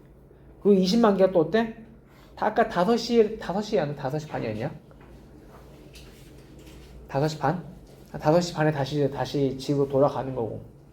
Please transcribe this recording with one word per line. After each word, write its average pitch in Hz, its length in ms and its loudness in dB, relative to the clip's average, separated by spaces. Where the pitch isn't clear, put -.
그 202 120 6
이십만 196 440 4
개가 190 140 4
또 185 100 2
어때? 220 340 0
다 - 100 -4
아까 214 240 2
다섯 185 280 2
시에, 220 400 2
다섯 185 240 -4
시 208 180 -2
아니면 147 180 -4
다섯 139 220 -4
시 151 80 -14
반이었냐? 120 440 -6
다섯 143 220 0
시 156 100 -10
반? 156 240 -2
한 - 100 -12
다섯 160 200 4
시 175 120 -6
반에 156 180 0
다시, 139 380 -2
다시 135 480 -2
집으로 139 300 -2
돌아가는 135 480 0
거고. 107 260 -6